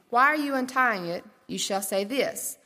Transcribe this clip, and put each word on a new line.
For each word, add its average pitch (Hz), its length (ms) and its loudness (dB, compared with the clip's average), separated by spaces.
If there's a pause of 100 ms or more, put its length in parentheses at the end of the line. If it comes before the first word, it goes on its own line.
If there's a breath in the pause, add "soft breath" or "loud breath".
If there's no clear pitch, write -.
(100)
'Why 240 140 6
are 302 100 6
you 285 220 0
untying 247 500 0
it?' 170 180 -6 (220)
you 190 120 -8
shall 196 240 -2
say 196 200 -2
this, - 640 -4